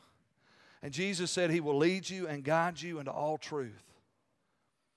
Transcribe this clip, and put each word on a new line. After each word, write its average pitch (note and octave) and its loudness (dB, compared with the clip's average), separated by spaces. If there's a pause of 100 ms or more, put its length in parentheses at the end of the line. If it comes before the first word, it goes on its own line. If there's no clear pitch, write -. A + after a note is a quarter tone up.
(840)
And C#3+ -8
Jesus F3 -2
said F3+ 4
He E3+ 4
will D3 2
lead F3 4
you F#3 -6
and C#3+ -6
guide E3 2
you E3 -6
into C#3 -6
all D3+ -2
truth. B2+ -8 (1120)